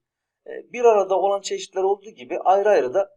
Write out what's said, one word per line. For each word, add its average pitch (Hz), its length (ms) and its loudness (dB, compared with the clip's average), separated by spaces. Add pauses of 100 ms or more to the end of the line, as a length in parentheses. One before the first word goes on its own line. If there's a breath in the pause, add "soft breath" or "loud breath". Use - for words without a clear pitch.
(480)
Ee, - 260 -16
bir 240 120 -2
arada 190 340 4
olan 196 220 -2
çeşitler 190 420 -8
olduğu 202 260 -4
gibi 151 300 -12
ayrı 196 300 2
ayrı 135 240 2
da 196 240 -2